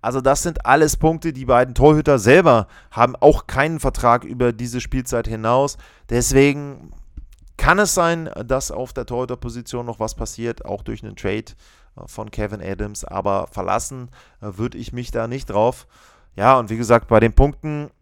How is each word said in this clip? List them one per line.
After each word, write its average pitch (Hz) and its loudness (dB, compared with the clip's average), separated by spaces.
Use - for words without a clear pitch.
Also 123 -4
das 135 0
sind - -6
alles 147 4
Punkte, 160 0
die 131 -12
beiden 123 2
Torhüter 151 6
selber 120 6
haben 123 0
auch - 4
keinen 151 -2
Vertrag 120 0
über 123 -2
diese 120 -8
Spielzeit 127 -4
hinaus. 113 0
Deswegen 139 2
kann 175 4
es 202 0
sein, 165 -2
dass 131 -4
auf 123 -10
der 120 -8
Torhüterposition 123 -10
noch 113 -12
was 110 -6
passiert, 117 -8
auch 98 -10
durch 113 -12
einen 101 -16
Trade, 104 -6
äh, - -18
von 107 -14
Kevin 104 -8
Adams. 98 -10
Aber 98 -4
verlassen, 117 -6
äh, 101 -12
würd 120 -6
ich - -14
mich 120 -10
da 117 -4
nicht 131 -10
drauf. 110 0
Ja, 127 4
und 113 -2
wie 113 -4
gesagt, 117 2
bei 110 8
den 113 4
Punkten 147 2